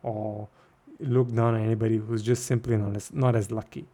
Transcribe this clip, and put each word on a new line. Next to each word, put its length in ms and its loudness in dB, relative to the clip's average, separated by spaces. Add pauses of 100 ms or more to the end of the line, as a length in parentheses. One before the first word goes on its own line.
or 440 -6 (520)
look 340 2
down 200 4
on 60 0
anybody 360 2
who's 260 -2
just 240 0
simply 300 0
not 200 0
as, 160 -10
not 220 2
as 160 0
lucky 440 -10